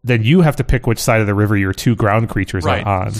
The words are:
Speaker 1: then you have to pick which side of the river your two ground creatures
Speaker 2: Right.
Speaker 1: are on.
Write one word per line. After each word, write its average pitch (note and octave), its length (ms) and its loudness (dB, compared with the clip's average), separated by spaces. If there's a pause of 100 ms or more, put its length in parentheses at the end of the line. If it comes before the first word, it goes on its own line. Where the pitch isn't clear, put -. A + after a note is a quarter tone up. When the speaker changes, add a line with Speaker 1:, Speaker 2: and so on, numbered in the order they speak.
Speaker 1:
then A#2+ 180 0
you D#3 200 4
have D#3 140 2
to B2+ 80 -2
pick - 220 0
which A2+ 140 -2
side A2 200 2
of G#2+ 60 0
the G2+ 80 0
river G#2 220 2
your F#2+ 160 0
two A#2 240 0
ground G#2+ 320 0
creatures F#2+ 360 -4
Speaker 2:
Right. G#2+ 220 -2
Speaker 1:
are F#2+ 200 -2
on. G#2 140 -6